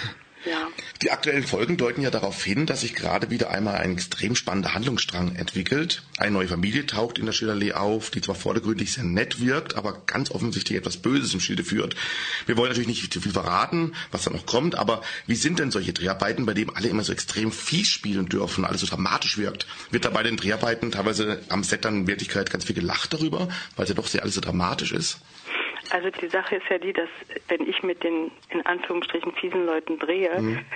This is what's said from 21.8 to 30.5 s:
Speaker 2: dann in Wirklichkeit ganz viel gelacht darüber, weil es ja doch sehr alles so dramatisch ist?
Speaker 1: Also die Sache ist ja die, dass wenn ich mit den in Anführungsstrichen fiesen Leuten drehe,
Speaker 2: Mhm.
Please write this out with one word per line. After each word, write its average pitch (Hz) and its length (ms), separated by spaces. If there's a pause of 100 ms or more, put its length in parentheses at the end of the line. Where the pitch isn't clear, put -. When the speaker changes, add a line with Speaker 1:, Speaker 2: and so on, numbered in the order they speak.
Speaker 2:
dann 104 160
in 90 60
Wirklichkeit 98 440
ganz - 140
viel 98 100
gelacht - 380
darüber, 160 340 (300)
weil - 80
es - 40
ja 90 60
doch - 100
sehr - 160
alles 101 140
so 98 60
dramatisch 90 500
ist? - 300 (720)
Speaker 1:
Also 180 180
die 180 200
Sache 190 260
ist 185 120
ja 185 120
die, 185 140
dass 165 160 (380)
wenn 160 220
ich 190 140
mit 175 200
den 165 280 (180)
in 170 160
Anführungsstrichen 175 680
fiesen 180 340
Leuten 160 320
drehe, 175 420
Speaker 2:
Mhm. 110 160 (180)